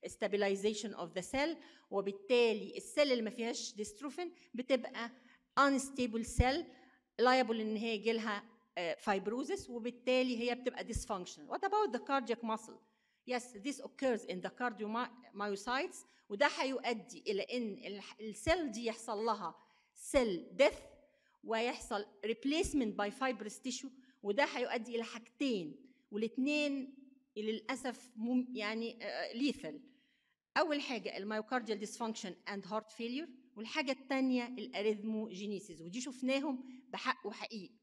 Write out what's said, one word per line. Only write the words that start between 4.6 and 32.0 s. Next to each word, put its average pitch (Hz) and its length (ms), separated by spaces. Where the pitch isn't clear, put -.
unstable 247 640
cell 262 260
liable 247 380
إن 214 160
هي 226 180
يجي 214 180
لها، 214 320
آه، 170 180
fibrosis، 233 760
وبالتالي 247 680
هي 240 160
بتبقى 247 300
dysfunctional. 180 640
What 330 100
about 403 360
the 240 40
cardiac 240 420
muscle? 220 360
Yes, 240 140
this 285 140
occurs 240 440
in 180 220
the 185 40
cardiomyocytes، 220 1400
وده 208 180
هيؤدي 247 800
إلى 196 160
إن 208 520
الح-، - 260
السيل 285 500
دي 220 140
يحصل 220 400
لها 208 300
cell 208 500
death، - 200
ويحصل 226 640
replacement 277 680
by 202 80
fibrous 214 440
tissue، 254 200
وده 208 220
هيؤدي 247 500
إلى 226 100
حاجتين، 226 720
والاتنين 269 840
للأسف 226 800
مم-، 247 380
يعني، 220 480
آه، 160 300
lethal. 233 420
أول 294 240
حاجة 226 360
الميوكارديال 214 680
dysfunction 208 640